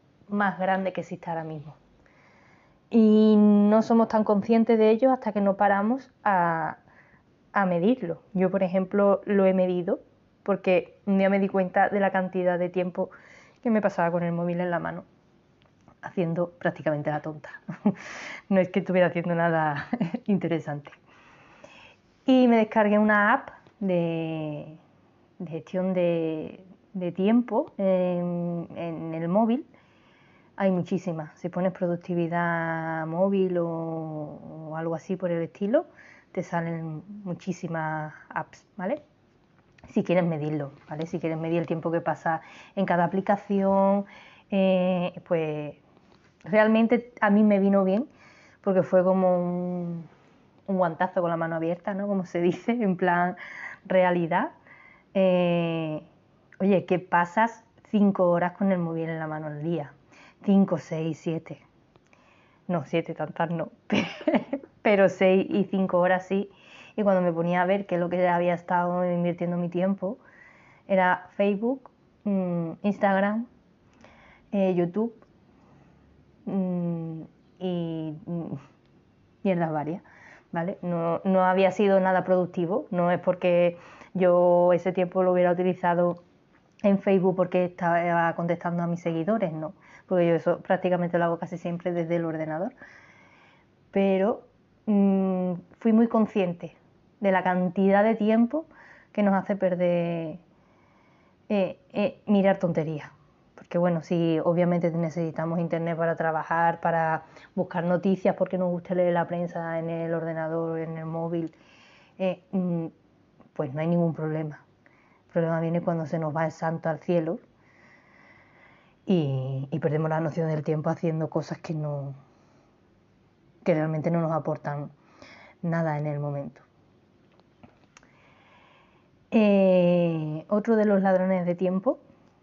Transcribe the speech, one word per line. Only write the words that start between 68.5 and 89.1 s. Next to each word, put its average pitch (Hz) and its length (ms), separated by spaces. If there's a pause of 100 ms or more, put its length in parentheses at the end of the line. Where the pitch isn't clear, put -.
estado 175 560
invirtiendo 175 460
mi 175 120
tiempo, 190 500 (680)
era 185 500
Facebook, 208 540 (340)
mm, 175 480 (100)
Instagram, 202 640 (1080)
eh, 190 220
YouTube, 175 400 (1300)
mm, 170 760 (360)
y, 165 560 (120)
mm, 170 280 (920)
mierdas 170 280
varias, 156 300 (500)
¿vale? 170 300
No, 170 420
no 190 200
había 185 260
sido 196 300
nada 185 240
productivo, 180 640
no 175 200
es 180 100
porque 175 580 (360)
yo 175 580
ese 175 200
tiempo 185 300
lo 185 100
hubiera 180 200
utilizado 175 680 (600)
en 202 160
Facebook 190 380
porque 180 300
estaba 170 680
contestando 170 480
a 170 40
mis 170 140
seguidores, 170 520